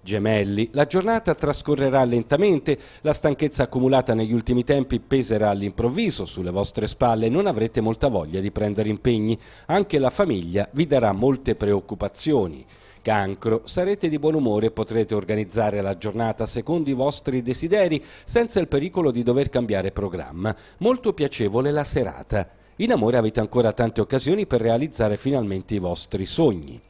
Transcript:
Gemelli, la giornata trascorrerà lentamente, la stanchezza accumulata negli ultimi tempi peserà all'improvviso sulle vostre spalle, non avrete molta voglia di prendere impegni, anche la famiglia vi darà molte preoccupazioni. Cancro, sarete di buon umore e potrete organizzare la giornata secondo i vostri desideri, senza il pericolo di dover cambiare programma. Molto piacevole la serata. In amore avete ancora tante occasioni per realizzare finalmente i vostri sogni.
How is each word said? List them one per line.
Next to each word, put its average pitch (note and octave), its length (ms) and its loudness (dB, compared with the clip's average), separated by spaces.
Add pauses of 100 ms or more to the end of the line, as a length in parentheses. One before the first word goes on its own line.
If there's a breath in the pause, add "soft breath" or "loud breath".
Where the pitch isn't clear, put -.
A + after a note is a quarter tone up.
Gemelli, G#2 680 0
la C#3+ 160 0
giornata F#3+ 480 0
trascorrerà C#3 680 0
lentamente, C#3+ 720 2 (220 loud breath)
la D3+ 120 0
stanchezza C#3+ 520 0
accumulata B2+ 500 2
negli A2+ 180 0
ultimi A#2+ 300 2
tempi C3 380 0
peserà G#2+ 500 2
all'improvviso A2+ 760 -2
sulle F2+ 260 -6
vostre G2+ 340 -2
spalle, A2+ 420 2
non F3+ 200 2
avrete A2 320 -2
molta A2+ 260 0
voglia F2+ 320 -2
di G2 140 -4
prendere G#2 360 -2
impegni, A2 480 0 (300 loud breath)
anche F3 320 2
la B2+ 120 2
famiglia G2+ 640 0
vi D#3 120 2
darà B2+ 240 4
molte B2 460 0
preoccupazioni. G2+ 1080 -2 (420 loud breath)
Cancro, G#2+ 600 0
sarete F#3+ 420 -2
di D3+ 100 -2
buon D#3 160 2
umore A2+ 320 2
e A2+ 60 2
potrete A2 420 -2
organizzare G#2 680 -2
la F#2+ 160 -2
giornata A2 480 -4
secondo C#3 460 -2
i - 20 0
vostri C3 480 -2
desideri, D#3+ 600 0 (220 loud breath)
senza A#3 340 0
il E3+ 80 0
pericolo D3+ 460 0
di A#2+ 100 -2
dover B2 260 2
cambiare G#2 440 -2
programma. F2+ 600 -6 (260 loud breath)
Molto A#3 340 0
piacevole B2+ 580 0
la D3 140 -2
serata. G2+ 640 -4 (300 soft breath)
In A3+ 120 0
amore A#2+ 260 4
avete A2 220 2
ancora A2 340 2
tante A2+ 280 0
occasioni C3+ 460 0
per B2 140 2
realizzare A2+ 560 0
finalmente G#2+ 600 -2
i - 20 0
vostri F2+ 480 -4
sogni. A2+ 640 0